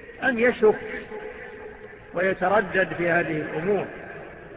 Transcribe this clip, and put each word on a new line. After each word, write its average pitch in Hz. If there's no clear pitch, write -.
أن 254
يشك 220
ويتردد 185
في 170
هذه 160
الأمور، 156